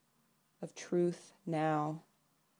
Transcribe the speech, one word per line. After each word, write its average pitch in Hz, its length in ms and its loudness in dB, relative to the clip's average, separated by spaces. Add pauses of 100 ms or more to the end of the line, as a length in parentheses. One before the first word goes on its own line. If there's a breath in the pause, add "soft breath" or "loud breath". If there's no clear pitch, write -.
(640)
of 170 120 -12
truth - 600 0 (100)
now. 156 560 0 (600)